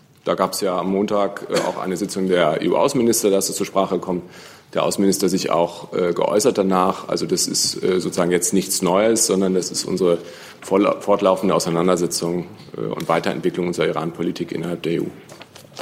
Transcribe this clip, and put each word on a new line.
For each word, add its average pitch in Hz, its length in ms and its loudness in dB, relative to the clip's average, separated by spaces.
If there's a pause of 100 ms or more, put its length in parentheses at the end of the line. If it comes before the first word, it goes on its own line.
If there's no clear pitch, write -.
(240)
Da 90 120 0
gab's 92 260 0
ja 90 180 0
am 92 120 -2
Montag, 101 580 0
äh, - 60 -2
auch - 220 -2
eine 92 200 -4
Sitzung 95 320 -2
der 82 320 2
E-U-Außenminister, 117 680 2
dass 98 200 2
es 95 80 -6
zur 98 80 -2
Sprache 92 340 0
kommt. 90 240 -4 (500)
Der 82 100 0
Außenminister 92 460 2
sich 90 220 -2
auch, - 420 -2
äh, 87 180 0
geäußert - 460 2
danach. 95 500 2
Also 82 180 -2
das 87 220 0
ist, - 340 -2
äh, 92 200 0
sozusagen 87 300 0
jetzt 90 200 0
nichts 95 300 0
Neues, 101 440 4
sondern 95 280 2
das 90 180 -2
ist - 140 -6
unsere 90 320 2 (420)
voll-, 101 400 2
fortlaufende 95 560 2
Auseinandersetzung, 85 920 0 (280)
äh, 57 60 -8
und 53 260 -6
Weiterentwicklung 87 600 0
unserer 85 200 0
Iran-Politik 85 640 -4
innerhalb 85 300 -6
der 82 120 -2
E 82 60 0
U. - 60 -2 (760)